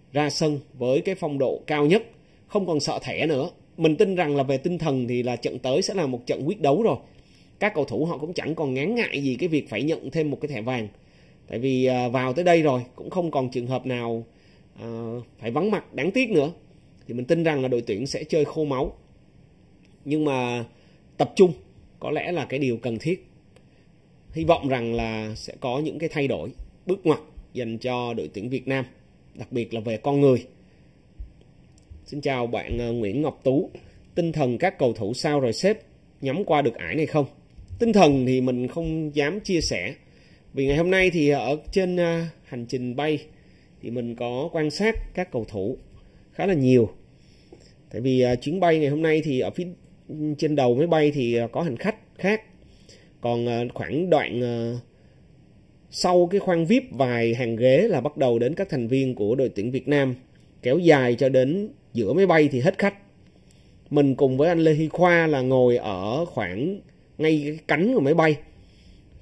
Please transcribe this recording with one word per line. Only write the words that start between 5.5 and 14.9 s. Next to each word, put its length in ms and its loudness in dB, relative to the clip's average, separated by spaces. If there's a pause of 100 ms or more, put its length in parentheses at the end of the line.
tới 220 0
sẽ 120 -4
là 140 -2
một 180 -6
trận 220 -4
quyết 140 -4
đấu 220 4
rồi. 140 2 (600)
Các 160 -2
cầu 100 0
thủ 200 -4
họ 120 -4
cũng 160 -10
chẳng 220 -6
còn 180 -4
ngán 220 -2
ngại 280 -2
gì 120 -2
cái 140 -2
việc 200 -2
phải 140 -4
nhận 280 -4
thêm 200 -2
một 100 -6
cái 80 -6
thẻ 120 -8
vàng. 260 -4 (600)
Tại 120 -6
vì, 260 0
à, 220 2
vào 260 0
tới 120 0
đây 160 6
rồi 200 2 (140)
cũng 140 -14
không 220 -4
còn 180 -2
trường 180 -6
hợp 180 -4
nào, 400 -4 (540)
à, 360 -10 (240)